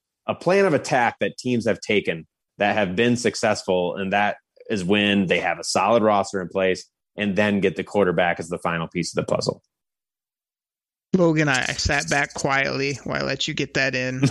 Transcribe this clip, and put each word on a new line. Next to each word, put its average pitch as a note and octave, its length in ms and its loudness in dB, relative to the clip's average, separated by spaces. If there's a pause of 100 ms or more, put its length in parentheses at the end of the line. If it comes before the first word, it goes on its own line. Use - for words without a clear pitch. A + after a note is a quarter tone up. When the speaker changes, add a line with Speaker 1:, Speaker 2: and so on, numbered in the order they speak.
(280)
Speaker 1:
a G#2+ 80 -2
plan G3 300 2
of F3 80 2
attack B2 460 0
that G2+ 180 -4
teams B2 280 -2
have G#2 160 0
taken F#2 460 -2 (320)
that G2+ 160 2
have F#2+ 200 0
been A#2+ 220 2
successful, G2 800 0
and F#2+ 180 -6
that G2+ 240 0 (320)
is G2+ 140 -2
when G2+ 420 2
they F2 140 2
have E2+ 180 -2
a E2 60 -12
solid G#2 400 2
roster G2+ 360 2
in F2 100 -6
place F#2+ 380 0 (280)
and G2+ 200 -2
then G2+ 240 2
get F#2 160 0
the F#2 80 -4
quarterback F2+ 560 2
as D#2+ 100 -8
the E2+ 80 -6
final E2 300 -4
piece - 280 -6
of E2+ 100 -2
the - 80 -2
puzzle. - 280 -2 (1500)
Speaker 2:
Logan, D#3+ 320 4
I, B2+ 140 2
I - 120 -2
sat D3 360 -2
back D3 240 -2
quietly C3+ 720 -2
while C#3+ 180 -4
I C#3 40 -2
let C3+ 220 -4
you D#3 60 -4
get C#3+ 220 -4
that C3+ 180 0
in B2+ 380 -4